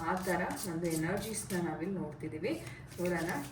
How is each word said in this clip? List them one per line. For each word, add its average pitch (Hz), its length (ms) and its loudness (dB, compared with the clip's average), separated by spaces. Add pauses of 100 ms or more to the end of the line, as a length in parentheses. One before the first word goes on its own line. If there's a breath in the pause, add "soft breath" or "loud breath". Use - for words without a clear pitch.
ಆ 185 60 6
ಥರ 180 320 2 (260)
ಒಂದು 170 140 0
ಎನರ್ಜೀಸ್ನ 180 800 2
ನಾವಿಲ್ಲಿ 165 320 0
ನೋಡ್ತಿದ್ದೀವಿ. 156 680 -2 (360 loud breath)
ನೋಡೋಣ 175 300 2 (220)